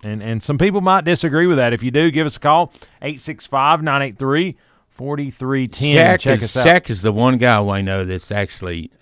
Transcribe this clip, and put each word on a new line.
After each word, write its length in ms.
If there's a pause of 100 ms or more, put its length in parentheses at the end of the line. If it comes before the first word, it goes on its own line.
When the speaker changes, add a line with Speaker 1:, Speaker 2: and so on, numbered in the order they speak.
Speaker 1:
And, 180
and 200
some 160
people 220
might 240
disagree 440
with 80
that. 160
If 100
you 80
do, 220
give 140
us 100
a 40
call, 320 (300)
eight 180
six 260
five, 360
nine 200
eight 160
three, 380 (320)
four 280 (140)
three 360
ten. 300
Speaker 2:
Shaq 240
Speaker 1:
Check 160
Speaker 2:
is, 80
Speaker 1:
us 140
out. 80
Speaker 2:
Shaq 240
is 120
the 100
one 260
guy 200
I 240
know 220
that's 260
actually 600 (120)